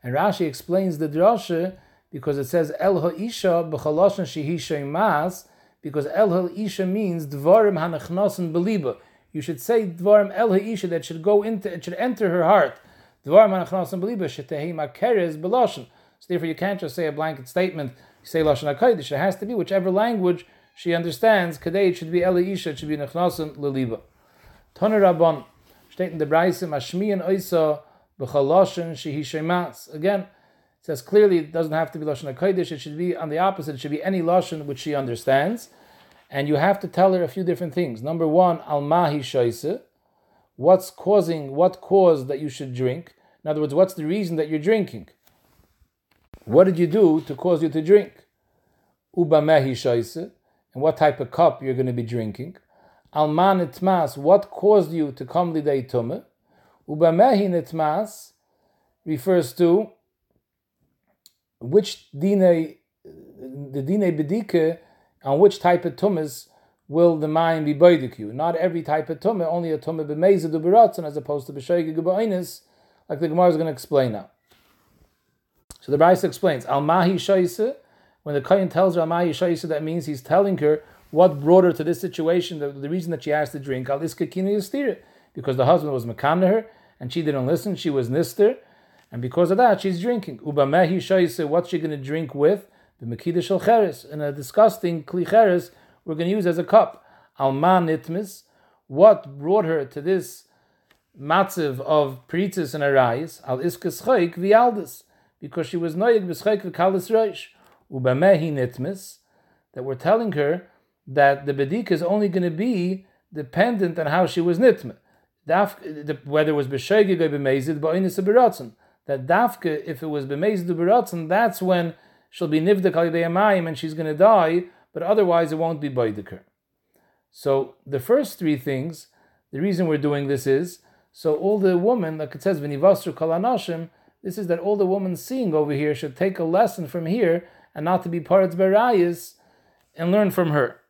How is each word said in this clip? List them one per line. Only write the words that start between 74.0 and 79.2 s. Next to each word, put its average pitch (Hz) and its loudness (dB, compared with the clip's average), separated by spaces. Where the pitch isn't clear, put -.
now. 98 -12
So - -4
the 143 0
Brisa 180 6
explains, 143 -2
Al 143 0
Mahi 175 2
Shaisa, 190 0
when 147 -6
the 139 0
Kohen 185 2
tells 175 0
her 175 0
Al 160 0
Mahi 170 0